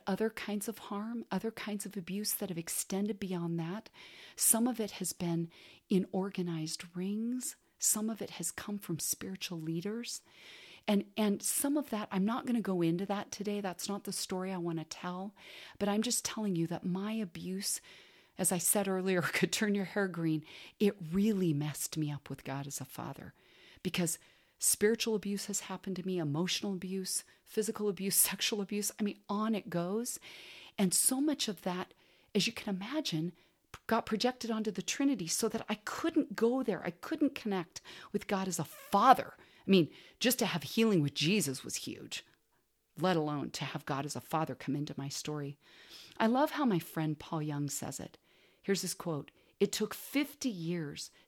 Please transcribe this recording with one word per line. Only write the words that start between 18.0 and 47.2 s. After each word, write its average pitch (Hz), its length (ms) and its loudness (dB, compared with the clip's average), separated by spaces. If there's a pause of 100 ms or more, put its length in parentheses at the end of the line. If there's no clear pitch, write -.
as 190 120 4
I 185 60 2
said 196 300 2
earlier, 190 340 2
<laughs> - 160 0
could - 140 4
turn 208 240 2
your 202 100 0
hair 196 220 2
green. 165 360 0 (360)
It 202 180 4 (140)
really 190 420 4
messed 147 440 -2
me 151 140 0
up 143 200 -8
with 135 120 -10
God 139 220 -6
as 139 160 -8
a 131 40 -10
father, - 500 -12 (480)
because 175 340 0 (400)
spiritual 226 560 4
abuse 202 320 -2
has 202 140 -2
happened 185 380 -6
to 180 100 -4
me, 185 100 0
emotional 170 560 0
abuse, 185 500 -4 (200)
physical 208 460 0
abuse, 185 260 0
<laughs> - 160 6
sexual 202 280 0
abuse. 202 400 -2
I 214 40 2
mean, 202 160 -2 (100)
on 214 240 0
it 202 160 -2
goes. 180 500 -2 (600)
And 190 160 4
so 262 260 4
much 294 260 2
of 208 140 -4
that, 180 320 -4 (400)
as 190 140 4
you 233 60 -2
can - 220 -2
imagine, 185 580 -2 (540)
got 233 180 4
projected 233 460 0
onto 214 200 0
the 190 100 -4
Trinity 233 460 0
so - 220 0
that 220 200 -4
I 214 60 2
couldn't 294 600 0
go 247 280 4
there. 190 220 0
I 175 60 -2
couldn't 294 440 0
connect 190 460 -4 (300)
with - 160 -2
God 190 200 0
as 175 120 -4
a 151 60 0
father. - 720 6
I - 320 -14
mean, 185 200 8 (300)
just 247 200 4
to 226 60 4
have 165 180 0
healing 214 380 4
with 143 120 2
Jesus 143 500 2
was - 120 -8
huge, - 500 -8 (760)
let 180 180 4
alone 147 340 0
to - 140 -6
have 143 200 -6
God 139 200 -2
as 143 100 -6
a 120 60 -6
father 156 340 -2
come - 200 -4
into 147 220 -4
my 139 120 -4
story. 143 480 -6 (640)
I 226 80 6
love 262 240 4
how 294 140 0
my 202 140 6
friend 156 380 -2
Paul - 240 -4